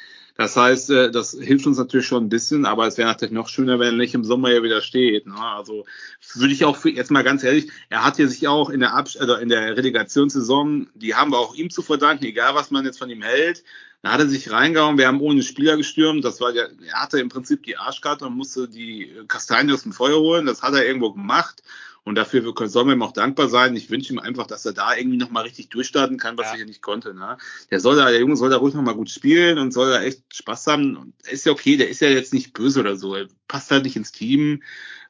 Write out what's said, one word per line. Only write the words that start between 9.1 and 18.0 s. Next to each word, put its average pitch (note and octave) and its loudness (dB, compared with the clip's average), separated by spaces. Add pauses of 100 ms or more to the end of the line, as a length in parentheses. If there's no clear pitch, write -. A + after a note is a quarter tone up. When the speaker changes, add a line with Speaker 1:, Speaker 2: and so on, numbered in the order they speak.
Speaker 1:
also B2 0
in A#2 -4
der A2 0
Relegationssaison, C#3 0
die A2 -6
haben C#3+ 2
wir B2 2
auch A#2 -2
ihm E3 -8
zu F3+ -8
verdanken, D3 0
egal A#2+ 0
was C#3+ -4
man C#3 -2
jetzt B2+ -8
von B2+ -12
ihm A2 -16
hält, D3 -2 (400)
da G#2 -4
hat B2+ 4
er D3+ 4
sich C3 -4
reingehauen, D3+ 2
wir C3 6
haben C#3 2
ohne C#3+ 2
Spieler D3+ 0
gestürmt, D3+ 0
das A2 -6
war A#2+ -2
der, A#2 -2 (180)
er E2 -8
hatte C#3+ -2
im B2 -4
Prinzip C3 -4
die A2+ -10
Arschkarte C#3+ -6